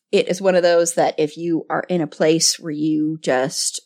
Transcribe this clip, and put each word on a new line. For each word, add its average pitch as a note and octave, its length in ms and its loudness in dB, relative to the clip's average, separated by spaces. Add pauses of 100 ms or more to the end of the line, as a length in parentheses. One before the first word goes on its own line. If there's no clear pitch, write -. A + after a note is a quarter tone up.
(120)
it G3 160 2
as F#3 120 -2
one F#3+ 140 2
of F3+ 80 4
those E3+ 320 4
that D3+ 240 2
if D3+ 180 -2
you E3 320 -4
are - 200 -4
in F3+ 120 0
a D3+ 60 -2
place D#3+ 520 0
where D#3+ 140 -8
you D#3 480 -2
just - 640 -4